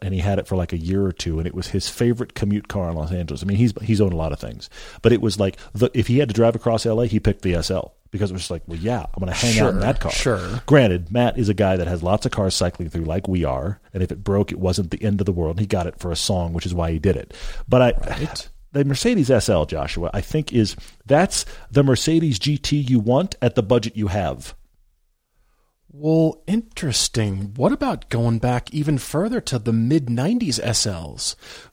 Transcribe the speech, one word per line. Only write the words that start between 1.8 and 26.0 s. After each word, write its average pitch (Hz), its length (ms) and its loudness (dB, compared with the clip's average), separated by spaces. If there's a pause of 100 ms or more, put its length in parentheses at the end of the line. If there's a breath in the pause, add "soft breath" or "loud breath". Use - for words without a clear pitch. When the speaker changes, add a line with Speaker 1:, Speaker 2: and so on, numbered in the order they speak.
Speaker 1:
favorite 117 460 0
commute 101 320 -2
car 92 220 -4
in 85 80 -4
Los 82 160 -4
Angeles. 80 280 -4
I 85 40 -6
mean, 98 120 0
he's, 117 240 4
he's 104 200 2
owned 95 120 4
a 82 40 -2
lot 80 160 -2
of 73 60 -6
things, 58 300 -12 (320 loud breath)
but 117 120 6
it 113 80 4
was 104 180 0
like, 98 180 0 (160 loud breath)
the, 113 200 2
if 120 140 0
he 120 120 4
had 143 80 2
to 110 80 -2
drive 117 200 6
across 113 300 0
L 113 160 2
A, 123 60 2
he 104 140 0
picked - 200 0
the 90 140 0
S 85 160 -2
L - 220 -4 (180)
because 98 180 -2
it 92 40 -8
was 92 100 -8
just - 80 -8
like, 82 140 -6
"Well, 85 140 -10
yeah, 110 220 -2
I'm - 180 -8
gonna 90 140 -4
hang 113 260 2
out 104 100 4
in 95 40 2
Speaker 2:
Sure, 95 80 2
Speaker 1:
that 107 180 2
car." - 120 -2
Speaker 2:
sure. 107 560 -2
Speaker 1:
Granted, 92 440 2
Matt 120 260 0
is 107 120 0
a 104 40 0
guy 95 220 0
that 87 120 -2
has 85 140 -4
lots 92 240 -2
of 120 60 -4
cars 98 240 0
cycling 87 340 -4
through 85 140 -6
like 80 240 -4
we 92 160 0
are, 69 380 -4 (120)
and 92 80 -4
if 90 80 -2
it 98 140 -10
broke, 101 300 0
it - 60 -8
wasn't 90 320 0
the - 120 -4
end 104 160 2
of 101 60 -2
the 95 80 2
world. 85 260 0
He 104 60 0
got 95 200 0
it 85 140 -8
for 90 120 -4
a 87 40 -2
song, 87 380 -2
which 85 120 -4
is 90 80 -4
why 82 180 0
he 80 80 -2
did 90 180 2
it. - 160 -10 (340 loud breath)
But 127 140 6
I, 120 120 6 (160)
Speaker 2:
Right. - 400 -6 (220)
Speaker 1:
the 143 140 2
Mercedes 139 440 2
S 120 200 6
L, 82 160 4
Joshua, 80 480 -4
I 101 80 -2
think - 320 -4
is, 110 240 2 (280 loud breath)
that's 160 380 2 (260 loud breath)
the 143 140 4
Mercedes 147 560 2
G 147 180 0
T - 200 -2
you 127 240 4
want 131 400 2
at 120 140 2
the 123 80 4
budget 113 340 0
you 104 100 0
have. 85 460 -4 (1400)
Speaker 2:
Well, 160 480 2